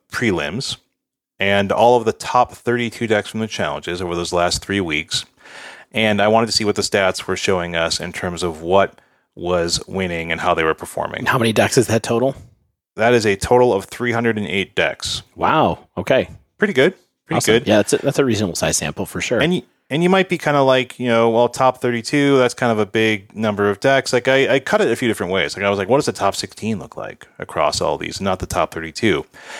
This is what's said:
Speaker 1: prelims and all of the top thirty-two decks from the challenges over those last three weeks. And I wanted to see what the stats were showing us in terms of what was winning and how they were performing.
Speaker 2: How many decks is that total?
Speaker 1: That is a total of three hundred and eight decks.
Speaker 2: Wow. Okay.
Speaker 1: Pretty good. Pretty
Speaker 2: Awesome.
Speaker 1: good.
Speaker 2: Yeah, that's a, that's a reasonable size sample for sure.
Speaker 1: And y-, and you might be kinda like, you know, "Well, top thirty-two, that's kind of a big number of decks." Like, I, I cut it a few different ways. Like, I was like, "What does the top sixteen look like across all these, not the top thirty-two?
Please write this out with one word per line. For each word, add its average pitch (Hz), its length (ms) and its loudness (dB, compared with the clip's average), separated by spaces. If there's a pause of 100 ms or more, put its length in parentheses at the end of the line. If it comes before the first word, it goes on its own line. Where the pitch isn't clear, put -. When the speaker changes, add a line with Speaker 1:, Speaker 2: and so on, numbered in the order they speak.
(100)
Speaker 1:
prelims 92 680 -4 (600)
and 98 320 2
all 120 280 6
of 113 80 0
the 110 80 2
top - 400 0
thirty-two 120 520 -2
decks 104 220 0
from 110 120 -8
the 110 60 -4
challenges 85 540 -6
over 87 160 -4
those 85 160 -4
last 87 320 0
three 98 160 -2
weeks. 78 460 -6 (640)
And 107 300 2
I 104 60 4
wanted 113 180 4
to 104 60 -6
see 107 120 -2
what 104 120 0
the 107 40 -2
stats 98 460 0
were 95 100 -4
showing 87 400 -2
us 82 240 -2
in 87 140 -10
terms 87 280 -6
of 82 200 -6
what 92 360 2 (360)
was 87 520 -2
winning 87 460 -6
and 82 80 -4
how 87 140 0
they 82 100 0
were 80 80 2
performing. - 540 -8
Speaker 2:
How - 120 0
many 113 140 0
decks 104 240 2
is 120 120 4
that 113 140 0
total? 120 320 0 (600)
Speaker 1:
That 113 180 2
is 113 140 2
a 101 100 2
total 123 380 4
of 98 100 -2
three 120 280 -6
hundred 117 260 0
and 104 80 -4
eight 92 280 -4
decks. - 480 -2 (120)
Speaker 2:
Wow. 110 520 0 (120)
Okay. 101 320 0 (260)
Speaker 1:
Pretty 208 160 0
good. 147 220 4 (320)
Pretty 160 120 -2
Speaker 2:
Awesome. 107 180 2
Speaker 1:
good. 123 100 0
Speaker 2:
Yeah, 107 100 4
that's - 160 2
a, - 60 2
that's 143 200 -2
a 143 60 2
reasonable 104 300 0
size 78 240 -2
sample 80 260 -6
for 90 160 -10
sure. 120 220 -2
Speaker 1:
And 165 100 2
y-, 180 100 -2 (280)
and 147 120 -2
you 180 60 2
might 185 200 2
be 175 100 -2
kinda 147 240 2
like, 131 360 2
you 123 100 -2
know, 117 200 4
"Well, 117 200 2
top 131 320 0
thirty-two, 135 580 2
that's 123 160 2
kind 120 160 0
of 110 80 2
a 107 80 0
big 110 480 -2
number 104 340 0
of 101 120 -2
decks." 135 320 2
Like, 123 160 2
I, 131 260 4
I 143 60 2
cut - 200 0
it 170 120 2
a - 40 0
few 123 120 -2
different 98 240 -2
ways. 82 240 -2
Like, 95 100 -4
I - 40 4
was 101 80 2
like, 98 100 -2
"What 127 100 4
does 147 80 0
the 117 60 0
top 98 240 -2
sixteen 104 420 -6
look 69 180 -14
like - 300 -14 (140)
across - 400 -2
all 78 180 -2
these, 80 220 -8
not 95 180 -2
the 90 80 -8
top 85 260 -2
thirty-two? 82 540 -2 (340)